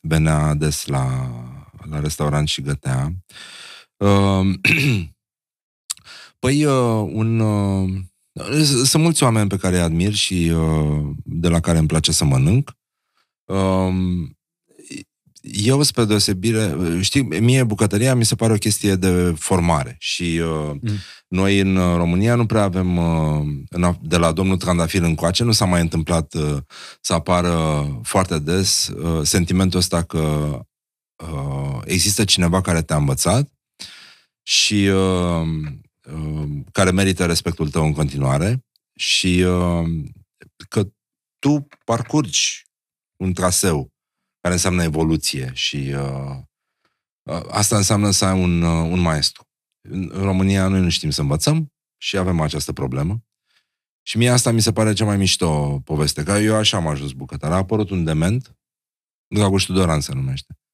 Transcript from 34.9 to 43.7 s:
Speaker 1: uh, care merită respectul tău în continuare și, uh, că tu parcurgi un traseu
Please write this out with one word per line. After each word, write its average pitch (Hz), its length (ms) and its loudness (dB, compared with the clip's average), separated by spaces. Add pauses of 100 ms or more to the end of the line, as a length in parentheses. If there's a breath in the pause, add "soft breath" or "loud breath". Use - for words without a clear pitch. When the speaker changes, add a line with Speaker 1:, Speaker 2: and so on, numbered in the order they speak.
Speaker 1:
uh, 76 360 -6 (220)
care 92 200 2
merită 95 340 2
respectul 82 440 -2
tău 78 160 0
în 78 80 0
continuare 71 720 0 (340)
și, - 280 -2 (200)
uh, 87 400 0 (840)
că 101 180 -2 (520)
tu 147 280 0 (180)
parcurgi - 840 -2 (560)
un 92 100 0
traseu 90 600 0 (480)